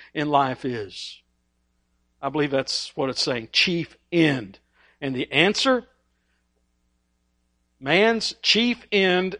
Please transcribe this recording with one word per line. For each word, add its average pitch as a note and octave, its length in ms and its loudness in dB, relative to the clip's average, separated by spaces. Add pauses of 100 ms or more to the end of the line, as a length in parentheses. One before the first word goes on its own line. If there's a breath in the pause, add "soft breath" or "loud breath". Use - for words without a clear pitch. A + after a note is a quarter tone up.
(140 loud breath)
in D3+ 160 -4
life C#3 340 0
is. A2+ 560 -10 (1000)
I C#3 100 -8
believe D3 200 -2
that's - 480 -4
what C3+ 140 -2
it's - 100 -6
saying, A#2+ 300 -4
chief E3+ 440 -2 (160)
end. C3+ 460 2 (420)
And C3+ 160 -6
the - 160 -6
answer? G#3 540 2 (1900)
Man's G3+ 640 2
chief A#3 500 0
end F#3 480 2